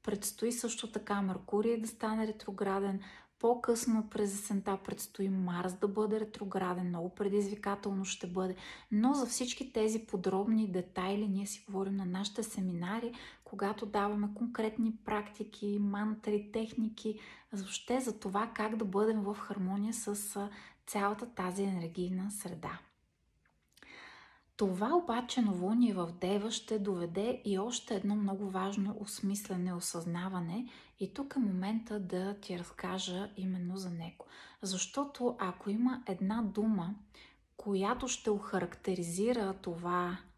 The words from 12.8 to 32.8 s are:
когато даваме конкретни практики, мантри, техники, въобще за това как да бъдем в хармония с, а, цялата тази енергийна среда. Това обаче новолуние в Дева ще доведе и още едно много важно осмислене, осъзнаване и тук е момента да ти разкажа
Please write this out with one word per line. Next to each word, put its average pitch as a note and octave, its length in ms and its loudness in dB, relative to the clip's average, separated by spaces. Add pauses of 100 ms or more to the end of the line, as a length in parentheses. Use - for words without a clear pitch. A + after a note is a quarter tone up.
когато G3+ 420 -2
даваме G#3 500 2
конкретни A3 600 0 (100)
практики, G#3 760 -2
мантри, G#3 720 0
техники, A3 680 -2 (340)
въобще G3+ 460 -2
за B3+ 200 -2
това G#3 360 0
как A3 200 0
да A3 100 0
бъдем G#3 360 4
в G3+ 120 0
хармония G3+ 600 -2
с, - 420 -4
а, G3+ 140 -2 (380)
цялата G#3 380 0
тази F#3+ 380 0
енергийна F#3 680 0
среда. F3+ 480 -6 (1800)
Това G#3 380 4
обаче B3 460 2
новолуние G#3 520 4
в F3 160 0 (120)
Дева G3+ 300 2
ще A3 280 -2
доведе G3 680 0
и G3 140 2
още A#3 360 -2
едно G#3 200 2
много G3 340 0
важно G3 500 0
осмислене, F#3+ 760 -2
осъзнаване F3 960 -2 (300)
и F#3+ 140 -4
тук C#4 220 -6
е C#4 40 4
момента G#3 600 0
да F#3+ 400 -2
ти F3+ 200 -6
разкажа F#3 760 -4